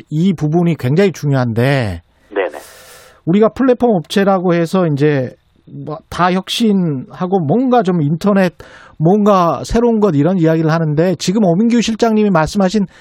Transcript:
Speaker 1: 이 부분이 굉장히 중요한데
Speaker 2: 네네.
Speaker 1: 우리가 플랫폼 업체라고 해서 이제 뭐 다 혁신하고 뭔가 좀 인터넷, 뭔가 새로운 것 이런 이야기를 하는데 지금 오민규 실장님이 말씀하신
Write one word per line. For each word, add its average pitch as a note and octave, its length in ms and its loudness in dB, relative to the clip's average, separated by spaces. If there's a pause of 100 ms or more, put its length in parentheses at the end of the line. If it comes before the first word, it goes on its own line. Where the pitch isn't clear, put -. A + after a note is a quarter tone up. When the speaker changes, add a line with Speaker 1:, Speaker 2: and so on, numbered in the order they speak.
Speaker 1:
이 E3+ 240 0
부분이 D#3+ 440 0
굉장히 D#3+ 340 0
중요한데 B2 920 -2 (280)
Speaker 2:
네네. F#2+ 280 -6 (680)
Speaker 1:
우리가 G#3 240 2
플랫폼 A#3+ 420 0
업체라고 F#3 640 0
해서 E3+ 340 0
이제 C#3+ 440 0 (540)
뭐 D3 120 -10 (120)
다 F3+ 220 0
혁신하고 F3+ 1120 -2
뭔가 A#3+ 380 2
좀 F3 180 0
인터넷, F3+ 520 0 (440)
뭔가 F#3 680 2
새로운 A#3 360 0
것 G3 160 2
이런 E3+ 240 2
이야기를 D#3+ 320 2
하는데 E3 440 0
지금 G#3 280 -2
오민규 A3 380 2
실장님이 G#3+ 500 0
말씀하신 F#3 540 0 (160)